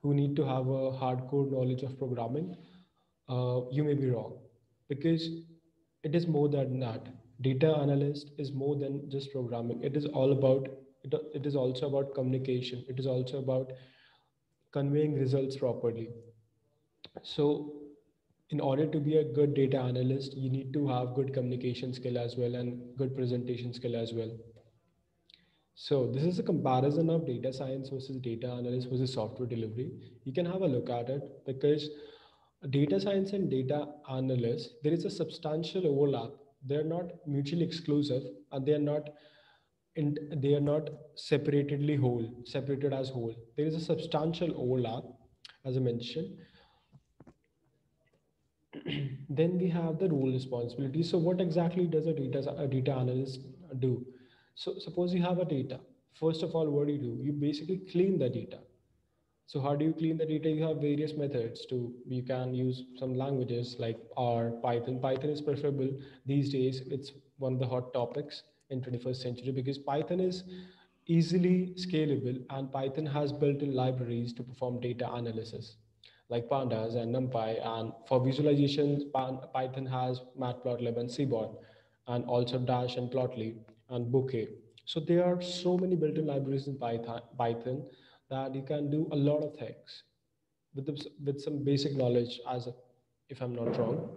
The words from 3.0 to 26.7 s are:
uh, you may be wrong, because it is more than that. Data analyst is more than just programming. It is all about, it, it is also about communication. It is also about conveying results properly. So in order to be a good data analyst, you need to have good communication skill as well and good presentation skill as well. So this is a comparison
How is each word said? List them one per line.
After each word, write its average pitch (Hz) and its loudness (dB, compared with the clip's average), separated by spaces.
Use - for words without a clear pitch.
uh, 123 0
you 139 0
may 147 4
be 131 2
wrong, 110 -2
because 165 2
it 156 -2
is 170 4
more 147 4
than 131 0
that. 117 -6
Data 131 6
analyst 143 2
is 135 -4
more 139 0
than 139 -2
just 139 -6
programming. 117 -2
It 143 0
is 147 0
all 135 4
about, 131 6
it, 139 -2
it 143 -6
is 143 0
also 131 0
about 139 0
communication. 127 -2
It 127 -6
is 131 -2
also 131 0
about 131 0
conveying 143 2
results 135 2
properly. 113 -2
So 147 0
in 147 0
order 143 2
to 151 0
be 151 4
a 147 6
good 139 4
data 135 4
analyst, 127 0
you 131 -2
need 135 -2
to 147 2
have 123 0
good 131 0
communication 123 -2
skill 123 -2
as 120 -2
well 120 0
and 123 -4
good 131 0
presentation 120 -2
skill 117 -4
as 113 -2
well. 113 -2
So 131 2
this 135 0
is 175 2
a 233 -2
comparison 147 4